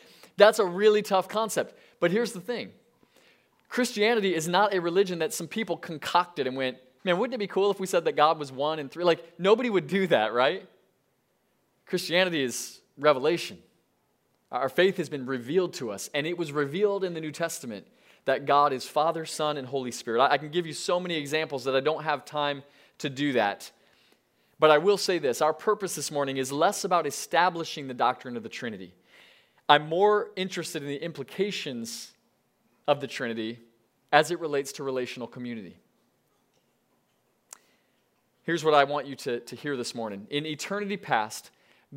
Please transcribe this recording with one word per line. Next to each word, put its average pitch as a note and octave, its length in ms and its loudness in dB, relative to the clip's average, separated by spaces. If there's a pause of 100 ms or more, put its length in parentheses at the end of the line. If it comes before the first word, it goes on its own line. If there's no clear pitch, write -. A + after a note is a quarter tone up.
(380)
that's A3 220 8
a G3+ 40 4
really G3+ 380 4
tough F#3 260 0
concept. G#3 460 -2 (240)
But E3+ 120 4
here's A#3 220 2
the F3 80 -12
thing. F3+ 300 -8 (1000)
Christianity A3 640 2
is D#3+ 140 0
not G3+ 260 4
a F3+ 60 2
religion F3 400 0
that D#3 120 0
some E3+ 160 -8
people F#3 300 -4
concocted E3 680 -2
and B2+ 100 -2
went, B2+ 200 -2 (280)
"Man, F3+ 140 2
wouldn't B3 160 -2
it A#3+ 40 -6
be G3+ 80 -2
cool G3+ 240 2
if F#3+ 100 -4
we F#3 60 -4
said E3+ 180 0
that D3 120 0
God D#3 220 6
was C#3 140 -8
one D3 260 -2
and C#3 120 -10
three?" E3+ 140 -6
Like, E3+ 200 4 (140)
nobody A3 320 4
would F3 160 2
do F#3 220 0
that, A2 260 4
right? D#3 340 2 (1160)
Christianity F3 560 0
is - 380 -6 (180)
revelation. C#3+ 600 4 (920)
Our B2+ 160 -2
faith F#3 300 4
has D3+ 100 -6
been C3+ 160 -8
revealed C3+ 500 -2
to A2+ 180 -8
us, - 200 -10
and D3 140 -2
it E3+ 100 -4
was D#3 160 -6
revealed F#3 520 0
in F3 100 -6
the D#3+ 60 -8
New D#3 100 -8
Testament C3+ 560 -8 (380)
that C3+ 200 0
God C#3+ 280 4
is B2+ 140 -6
Father, D#3+ 380 0
Son, D3+ 320 -4
and C3 100 -8
Holy B2+ 260 -4
Spirit. A#2 280 -2
I, C3+ 120 6
I C#3+ 60 4
can D3 120 -10
give E3+ 160 -4
you D#3 60 -10
so F3+ 260 -2
many F3+ 160 -4
examples D3 500 -4
that C3+ 120 2
I C3 40 4
don't D3+ 220 -2
have D3 220 -2
time C#3+ 400 -4 (340)
to D#3 100 -6
do C#3 260 -2
that. G#2 360 0 (880)
But D#3 120 6
I D3+ 80 8
will F#3+ 200 4
say F3+ 200 0
this, C3 220 0
our D3+ 140 2
purpose G3+ 400 -2
this D3 160 -6
morning C#3 260 -2
is C3 140 -4
less E3+ 340 0
about F3 220 0
establishing E3 800 -2
the B2+ 80 -8
doctrine B2 420 -2
of A2 60 -8
the A2+ 60 -12
Trinity. F#2+ 440 -10 (760)
I'm D3+ 200 6
more G3+ 460 2
interested F3 480 -6
in C#3+ 60 -8
the C#3+ 140 -6
implications D3 1080 -8 (800)
of C#3 100 2
the C3+ 60 -6
Trinity A#2 540 -6 (500)
as D3+ 220 4
it E3 80 -4
relates C#3+ 320 -4
to D3 100 -12
relational B2+ 460 -6
community. A#2+ 480 -12 (2750)
Here's E3 220 -4
what D3+ 100 6
I C#3+ 80 10
want C#3 240 0
you C#3 80 -10
to, A#2+ 240 -4
to A#2+ 160 -12
hear C#3+ 220 -6
this A#2+ 180 -6
morning. G#2+ 340 -8
In D3 160 -4
eternity G3 520 -6
past, A2+ 560 -2 (440)